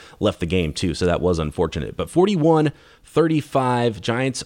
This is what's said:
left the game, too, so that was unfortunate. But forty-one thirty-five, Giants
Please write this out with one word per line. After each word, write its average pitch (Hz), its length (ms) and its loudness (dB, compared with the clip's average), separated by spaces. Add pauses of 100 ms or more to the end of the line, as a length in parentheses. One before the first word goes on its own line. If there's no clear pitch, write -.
(220)
left 98 180 0
the 90 60 -2
game, 85 260 0
too, 85 220 -2
so 90 140 -2
that 85 120 2
was 85 200 2
unfortunate. 78 580 -4
But 85 120 -6
forty-one 160 600 2 (320)
thirty-five, 127 960 0
Giants 123 460 -4